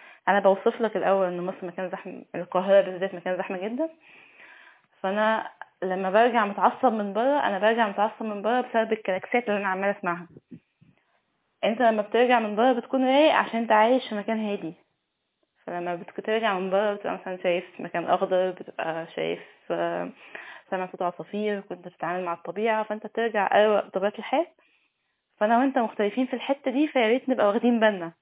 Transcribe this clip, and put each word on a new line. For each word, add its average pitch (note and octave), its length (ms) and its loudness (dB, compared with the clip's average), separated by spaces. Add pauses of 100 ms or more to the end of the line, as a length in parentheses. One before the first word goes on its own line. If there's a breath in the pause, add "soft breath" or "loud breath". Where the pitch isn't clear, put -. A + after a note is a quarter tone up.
(280 loud breath)
أنا G3 120 6
بوصف G3 400 4
لك G#3+ 160 0
الأول F#3+ 300 2
إن F3+ 140 -4
مصر F#3 260 -8
مكان F3 240 -8
زحمة، F#3 320 -12 (120)
القاهرة F#3+ 460 4
بالذات F#3 340 -4
مكان F3+ 220 -4
زحمة F#3+ 220 -6
جدًا. A#3+ 300 -4 (1120 loud breath)
فأنا G#3+ 480 0 (320)
لما F#3+ 280 -2
برجع A3+ 360 4
متعصب G3+ 460 2
من G#3 200 -4
بره، C4 340 0
أنا G3+ 120 -2
برجع A3 300 2
متعصب G#3 360 -2
من G#3 180 -6
بره A#3 180 0
بسبب A3+ 320 -2
الكلاكسات G#3+ 560 -2
اللي G#3 120 0
أنا G3+ 80 -4
عمالة G3 300 -2
أسمعها. F3 280 -6 (1400)
أنت A3 180 0
لما A3 200 4
بترجع A#3+ 380 4
من G#3 160 -4
بره B3 160 4
بتكون B3+ 320 0
رايق C#4 300 6
عشان A3+ 260 0
أنت A3+ 120 0
عايش A#3 360 4
في A3 60 -8
مكان G#3+ 240 -4
هادي، G3+ 360 -6 (920)
فلما F3 280 -6
بتك-، F#3 320 -12
ترجع A3 320 0
من F#3+ 120 -4
بره G3+ 240 0
بتبقى F#3+ 200 -6
مثلًا F#3 280 -10
شايف F3+ 220 0 (140)
مكان F3 260 -8
أخضر، F#3 460 2
بتبقى E3 560 -8
شايف، E3+ 340 -6 (300)
آه، E3+ 400 -4 (600 loud breath)
سامع F#3 160 -4
صوت F#3 160 -10
عصافير، G3+ 580 -4
كنت F3+ 280 -14
بتتعامل F3 360 -6
مع E3+ 80 -4
الطبيعة، G#3+ 500 -2
فأنت G#3+ 240 -8
بترجع G#3+ 580 2
أروق G#3 220 2
بطبيعة G3 320 -2
الحال. C4+ 280 -2 (920)
فأنا A3+ 180 4
وأنت C4+ 200 2
مختلفين A3 480 0
في B3+ 80 -6
الحتة C4+ 360 -4
دي، D4 180 2
فيا B3+ 180 2
ريت B3+ 220 0
نبقى A#3 200 2
واخدين A3+ 320 2
بالنا F#3+ 420 2